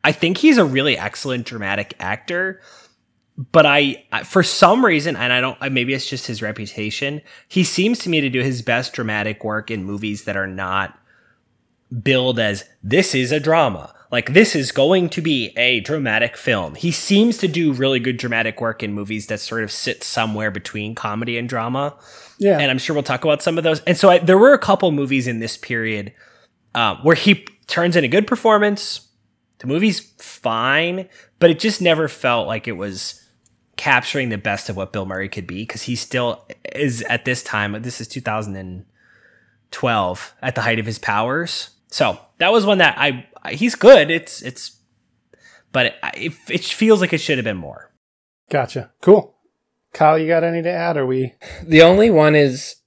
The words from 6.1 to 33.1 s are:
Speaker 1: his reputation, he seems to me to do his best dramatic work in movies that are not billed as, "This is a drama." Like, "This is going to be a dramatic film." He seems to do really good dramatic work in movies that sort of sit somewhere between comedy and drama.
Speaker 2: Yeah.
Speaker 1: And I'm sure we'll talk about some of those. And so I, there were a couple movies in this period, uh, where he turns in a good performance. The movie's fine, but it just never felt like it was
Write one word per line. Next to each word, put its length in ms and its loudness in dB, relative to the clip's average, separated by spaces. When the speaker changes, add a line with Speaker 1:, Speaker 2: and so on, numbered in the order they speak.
Speaker 1:
his 160 -8
reputation, 800 -8
he 160 2
seems 360 0
to 100 -6
me 100 2
to 80 0
do 140 -2
his 180 -2
best 320 -4
dramatic 500 -6
work 280 -6
in 140 -6
movies 400 -8
that 120 -6
are 100 -4
not 520 -6
billed 360 0
as, 260 -2
"This 320 0
is 180 0
a 80 0
drama." 540 0
Like, 200 -2
"This 220 6
is 180 -2
going 380 4
to 100 -6
be 360 -2
a 240 2
dramatic 560 -2
film." 380 -2
He 180 -4
seems 460 2
to 100 -2
do 240 0
really 280 0
good 160 -4
dramatic 440 -4
work 220 -4
in 100 -8
movies 360 -8
that 120 -6
sort 240 -6
of 80 -10
sit 320 -8
somewhere 460 -4
between 440 -10
comedy 440 -8
and 100 -8
drama. 480 -6
Speaker 2:
Yeah. 200 2
Speaker 1:
And 120 0
I'm 80 0
sure 160 -4
we'll 80 -2
talk 220 -4
about 180 0
some 160 0
of 60 -4
those. 160 0
And 160 0
so 140 6
I, 80 6
there 200 4
were 160 8
a 40 2
couple 340 2
movies 340 -2
in 140 -6
this 160 -8
period, 560 -6
uh, 280 0
where 140 6
he 300 2
turns 300 0
in 80 4
a 40 -2
good 180 2
performance. 840 0
The 80 -14
movie's 340 0
fine, 920 -2
but 120 6
it 80 -2
just 240 -2
never 260 2
felt 380 -2
like 200 -6
it 120 -8
was 380 -10